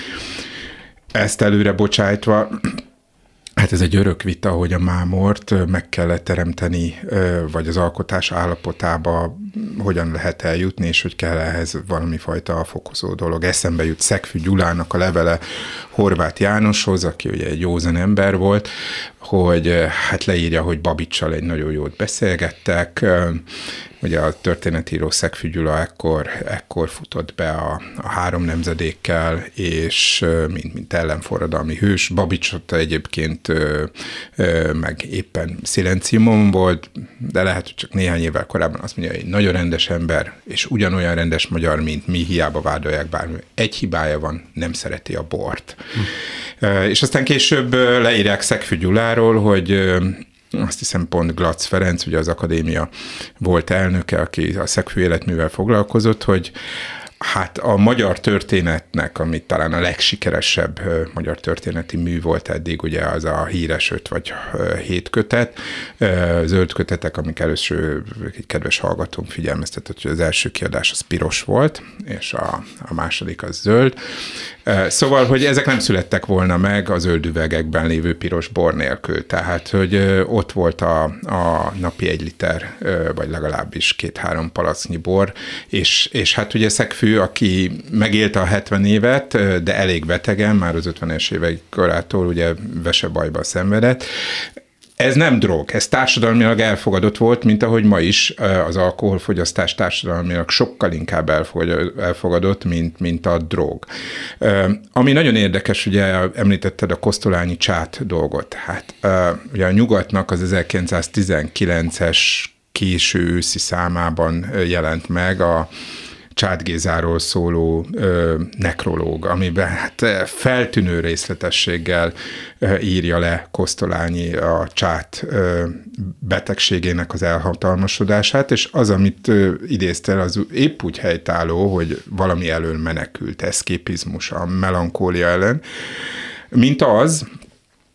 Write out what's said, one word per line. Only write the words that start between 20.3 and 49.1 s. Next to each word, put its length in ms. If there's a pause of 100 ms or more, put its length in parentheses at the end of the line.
hogy 180
Babicsal 540
egy 100
nagyon 280
jót 240
beszélgettek, 1040
ö, 300 (720)
ugye 180
a 220
történetíró 680
Szegfű 400
Gyula 300
ekkor, 480 (160)
ekkor 440
futott 460
be 160
a, 300 (160)
a 120
három 340
nemzedékkel, 1000 (100)
és, 680
ö, 240
mint, 280
mint 180
ellenforradalmi 840
hős. 320
Babics 440
ott 200
egyébként, 760
ö, 360 (520)
ö, 360
meg 380
éppen 520
szilenciumon 880
volt, 400 (280)
de 240
lehet, 200
hogy 120
csak 180
néhány 300
évvel 240
korábban 340
azt 160
mondja, 200
hogy 100
nagyon 260
rendes 380
ember, 420 (120)
és 220
ugyanolyan 480
rendes 320
magyar, 340
mint 260
mi, 180
hiába 360
vádolják 460
bármi. 320 (160)
Egy 200
hibája 440
van, 360
nem 180
szereti 420
a 140
bort. 480 (180)
Hm. 720
Ö, 180
és 180
aztán 220
később, 480
ö, 300
leírják 380
Szegfű 360
Gyuláról, 640